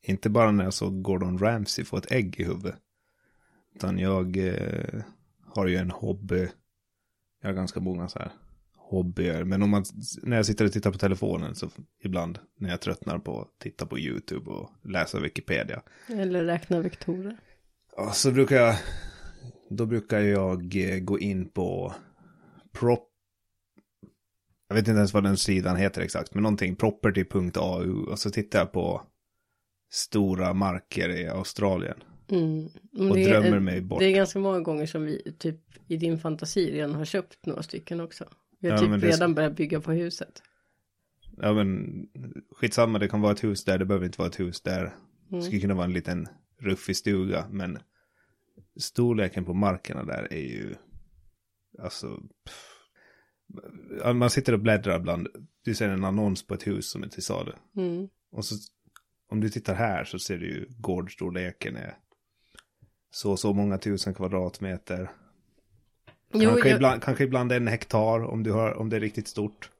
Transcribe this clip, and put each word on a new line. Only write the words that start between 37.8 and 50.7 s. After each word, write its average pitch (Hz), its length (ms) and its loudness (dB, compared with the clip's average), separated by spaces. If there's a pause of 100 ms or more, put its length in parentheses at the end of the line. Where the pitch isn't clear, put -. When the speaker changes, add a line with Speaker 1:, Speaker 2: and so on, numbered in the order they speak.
Speaker 2:
också. 170 260 -10 (340)
Vi 175 100 0
har 165 60 4
Speaker 1:
Ja, - 60 6
Speaker 2:
typ - 80 6
Speaker 1:
men - 100 2
det 170 80 4
är 170 40 6
Speaker 2:
redan 170 180 6
Speaker 1:
så 160 60 2
Speaker 2:
börjat 151 200 0
bygga 151 260 0
på 160 100 -4
huset. 170 500 -4 (960)
Speaker 1:
Ja, 107 160 2
men 98 340 2 (640)
skitsamma, 113 480 2
det 101 100 2
kan 104 120 2
vara 104 100 6
ett 101 120 0
hus 104 200 -2
där, 95 140 2
det 92 80 2
behöver 92 200 2
inte 90 120 -6
vara 87 120 0
ett - 100 -10
hus 87 220 -4
där. 92 200 -2 (480)
Det 190 60 -8
Speaker 2:
Mm. 175 60 -4
Speaker 1:
skulle 110 200 -2
kunna 98 120 2
vara 90 120 0
en 90 80 0
liten 85 340 -4 (320)
ruffig 95 380 -2
stuga, 95 540 0
men 92 280 -6 (1000)
storleken 107 680 0
på 87 80 -4
markerna 92 500 0
där - 300 -8
är 78 80 -6
ju, 53 340 -8 (1040)